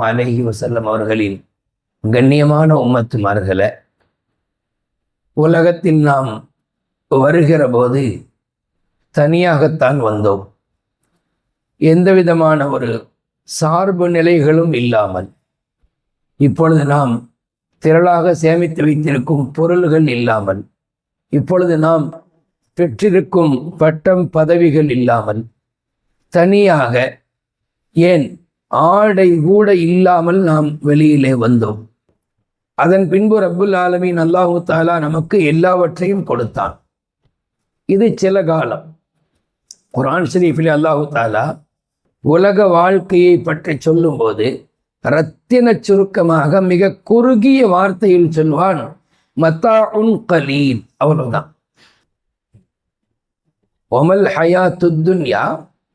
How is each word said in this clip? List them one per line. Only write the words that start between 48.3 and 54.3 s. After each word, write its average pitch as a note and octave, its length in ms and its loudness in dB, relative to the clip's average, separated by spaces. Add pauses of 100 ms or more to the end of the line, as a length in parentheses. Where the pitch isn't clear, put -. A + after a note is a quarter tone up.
"மத்தாஉன் G#3+ 960 0
கலீல்", C#3 520 -2 (120)
அவ்வளவுதான். C3 580 -4 (2250)
"ஒமல் F3+ 340 2 (100)